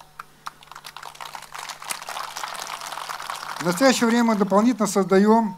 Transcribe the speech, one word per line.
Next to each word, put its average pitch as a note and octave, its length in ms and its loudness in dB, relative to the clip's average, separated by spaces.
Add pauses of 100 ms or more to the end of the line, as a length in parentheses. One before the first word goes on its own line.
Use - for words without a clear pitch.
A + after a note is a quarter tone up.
(3500)
В D3+ 60 -6
настоящее A#3 440 4
время A#3 160 2
мы A3+ 100 2
дополнительно G#3 520 2
создаём G#3 720 4